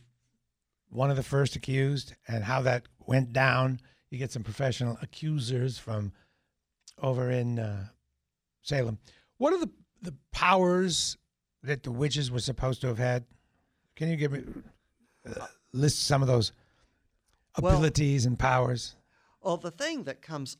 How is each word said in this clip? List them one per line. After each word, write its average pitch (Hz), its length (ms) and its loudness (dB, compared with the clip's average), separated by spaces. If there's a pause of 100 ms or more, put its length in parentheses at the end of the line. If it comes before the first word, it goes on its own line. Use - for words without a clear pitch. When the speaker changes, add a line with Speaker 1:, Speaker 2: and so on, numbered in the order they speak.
(880)
Speaker 1:
one 131 220 0
of 139 40 0
the 131 80 0
first 139 320 2
accused, 135 580 -2 (140)
and 113 160 -2
how 131 200 0
that 123 240 0 (180)
went 127 260 2
down. 131 480 2 (300)
You 135 80 -10
get 127 140 -6
some 117 120 -6
professional 120 580 -2
accusers 131 760 -4
from 104 360 -6 (880)
over 127 300 0
in, 120 280 0
uh, 104 260 -6 (760)
Salem. 120 360 -2 (400)
What 294 160 2
are 370 60 2
the, 311 100 -2 (320)
the 170 140 -10 (160)
powers 180 880 2 (440)
that 135 220 -4
the 127 80 -8
witches 135 400 -2
were 123 80 -2
supposed 127 420 -2
to 135 60 -2
have 117 100 -2
had? 123 280 0 (720)
Can 156 140 -2
you 165 60 0
give 147 160 0
me, 139 120 -6 (840)
uh, - 180 -10 (260)
list 139 360 2
some 139 160 4
of 131 40 2
those 120 240 4 (1120)
Speaker 2:
Well, 180 140 6
Speaker 1:
abilities 143 500 2
and 123 140 0
powers? 127 560 2 (480)
Speaker 2:
well, 175 140 0
the 170 120 -10
thing 262 360 -6
that 135 180 -10
comes, 143 360 -8